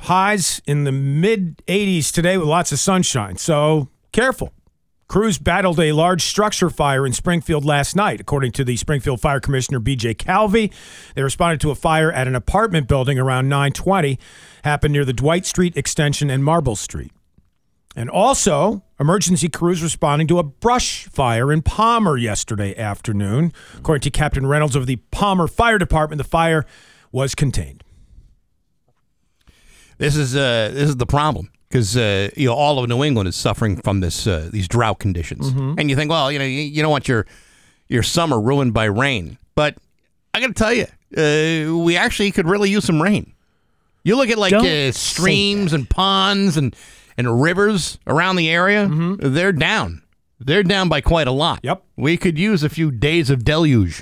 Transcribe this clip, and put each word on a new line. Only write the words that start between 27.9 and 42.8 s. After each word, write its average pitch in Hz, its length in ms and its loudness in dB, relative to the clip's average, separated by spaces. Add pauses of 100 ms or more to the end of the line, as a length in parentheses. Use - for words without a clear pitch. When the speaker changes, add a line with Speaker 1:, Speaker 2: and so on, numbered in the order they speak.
Speaker 2:
This 143 180 0
is, 135 200 0
uh, 117 380 0
this 143 160 2
is 139 80 0
the 123 80 0
problem, 143 440 0 (200)
'cause, 113 260 0
uh, 101 400 2
you 127 120 0
know, 117 80 0
all 143 240 2
of 123 100 -2
New 120 140 0
England 117 240 2
is 85 80 -4
suffering 104 420 0
from 98 220 -2
this, 87 260 -4
uh, 85 260 -2
these 95 160 -4
drought 113 320 0
conditions. 95 520 -4
Speaker 1:
Mm-hmm. 135 260 -2
Speaker 2:
And 147 120 0
you 135 60 0
think, 151 140 0
well, 151 220 0
you 147 80 -4
know, 135 60 -2
you, 135 160 -4
you 147 200 -4
don't 156 100 2
want 139 160 -2
your, 117 180 2 (600)
your 117 160 0
summer 156 360 0
ruined 127 340 0
by 110 120 0
rain. 107 520 -2 (160)
But 151 240 0 (560)
I 220 60 -4
gotta 240 140 -2
tell 220 200 2
you, 196 120 0 (320)
uh, 156 600 0
we 170 200 2
actually 208 340 0
could 175 160 0
really 202 220 2
use 202 160 0